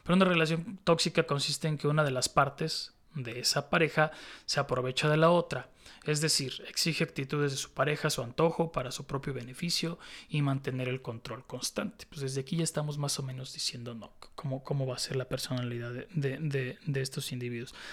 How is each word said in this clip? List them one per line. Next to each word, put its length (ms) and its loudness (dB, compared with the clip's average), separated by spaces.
pero 120 2
una 100 8
relación 580 2
tóxica 400 4
consiste 440 0
en 100 0
que 100 -2
una 160 4
de 80 2
las 180 0
partes 640 0
de 240 -6
esa 300 0
pareja 420 4
se 140 0
aprovecha 500 0
de 80 6
la 140 8
otra. 380 2
Es 180 0
decir, 460 0
exige 360 0
actitudes 480 0
de 60 -4
su 160 -6
pareja 360 2
a 20 2
su 100 -2
antojo 500 2
para 200 -4
su 160 -8
propio 260 -4
beneficio 640 -4
y 120 0
mantener 460 0
el 140 -2
control 460 -8
constante. 600 -6
Pues 140 -12
desde 200 -2
aquí 160 -2
ya 60 2
estamos 340 -2
más 200 -2
o 60 -4
menos 300 -8
diciendo, 420 -6
no, 160 -14
cómo, 280 -4
cómo 220 0
va 100 -2
a 40 -6
ser 160 -4
la 140 -2
personalidad 640 -4
de, 200 -8
de, 240 0
de, 480 -2
de 160 0
estos 300 -4
individuos. 420 -6